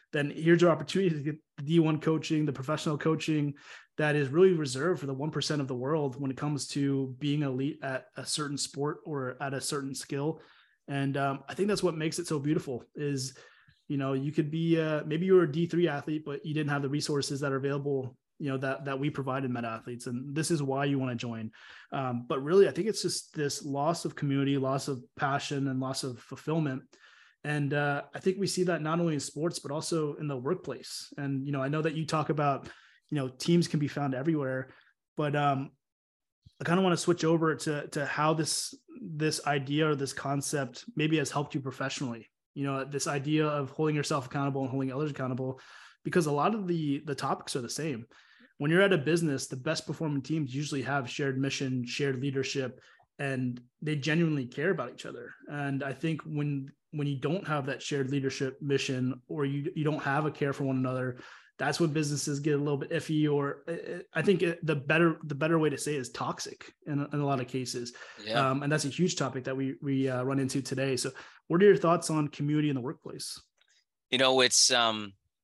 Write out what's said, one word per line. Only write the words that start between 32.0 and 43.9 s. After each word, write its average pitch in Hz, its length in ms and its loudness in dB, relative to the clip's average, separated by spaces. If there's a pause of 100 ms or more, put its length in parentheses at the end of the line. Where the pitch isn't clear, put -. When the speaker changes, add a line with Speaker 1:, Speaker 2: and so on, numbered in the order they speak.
Speaker 1:
talk 156 240 0
about, 143 380 2 (420)
you 156 60 -2
know, 131 120 -2
teams 170 400 4
can 165 120 -2
be 143 80 0
found 143 260 -2
everywhere, 131 560 0 (460)
but, 147 200 0
um, 143 340 2 (920)
I 143 40 -8
kinda 175 180 4
wanna 175 140 4
switch 170 280 2
over 160 320 4
to, 147 320 -4
to 147 180 -4
how 151 260 2
this, - 420 -2 (260)
this 156 460 -2
idea 143 440 2
or 147 60 2
this 131 180 -4
concept 139 720 -4 (120)
maybe 156 220 4
has 135 120 0
helped 143 240 -2
you 143 60 0
professionally, 127 680 -6 (260)
you 139 100 -4
know, 135 200 -2
this 143 220 -4
idea 151 400 2
of 147 240 -2
holding 156 260 0